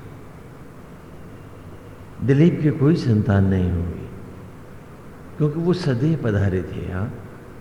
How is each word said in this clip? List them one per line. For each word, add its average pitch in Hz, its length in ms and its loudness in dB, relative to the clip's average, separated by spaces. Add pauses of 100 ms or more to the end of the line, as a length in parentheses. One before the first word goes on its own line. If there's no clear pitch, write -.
(2250)
दिलीप 143 400 6
के 147 80 4
कोई 139 240 4
संतान 101 500 4
नहीं 90 260 4
होगी, 85 380 -2 (1300)
क्योंकि 151 220 2
वो 170 140 4
सदैव 143 500 2
पधारे 95 400 2
थे - 260 -6
यहाँ। 92 240 -2 (480)